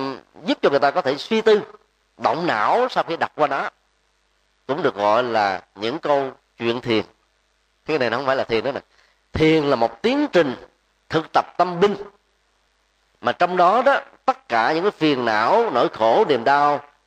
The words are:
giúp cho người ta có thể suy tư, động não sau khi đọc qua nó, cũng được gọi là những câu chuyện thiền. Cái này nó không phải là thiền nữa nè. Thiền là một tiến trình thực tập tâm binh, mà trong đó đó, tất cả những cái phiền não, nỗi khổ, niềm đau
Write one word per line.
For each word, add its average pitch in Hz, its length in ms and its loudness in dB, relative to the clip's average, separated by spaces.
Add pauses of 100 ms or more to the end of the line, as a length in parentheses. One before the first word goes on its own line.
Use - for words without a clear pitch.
(460)
giúp 262 160 -2
cho 190 80 2
người 139 100 2
ta 139 120 2
có 170 100 -2
thể 139 160 -2
suy 220 240 -2
tư, 214 200 4 (560)
động 156 300 -2
não 139 420 0
sau 226 140 -2
khi 160 140 -6
đọc 117 180 -4
qua 147 120 0
nó, 147 220 -6 (960)
cũng 147 140 -4
được 139 140 -2
gọi 104 280 2
là 104 380 -2 (140)
những 113 240 -6
câu 139 320 -2 (260)
chuyện 117 240 -4
thiền. 110 240 -2 (800)
Cái 156 120 -2
này 123 120 0
nó 113 80 -2
không 139 80 -6
phải 135 100 0
là 123 80 -2
thiền 110 200 -2
nữa 131 80 -4
nè. 107 100 -10 (520)
Thiền 156 300 2
là 143 120 0
một 113 260 -2
tiến 277 300 0
trình 147 240 2 (540)
thực 160 240 -2
tập 131 120 2 (120)
tâm 175 220 0
binh, 202 160 2 (1300)
mà 117 100 -2
trong 180 260 0
đó 185 240 4
đó, 254 180 2 (260)
tất - 240 -4
cả 156 240 2
những 165 100 -2
cái 202 80 0
phiền 143 340 0
não, 127 480 2
nỗi 131 160 2
khổ, 123 380 2
niềm 123 160 0
đau 143 380 2 (260)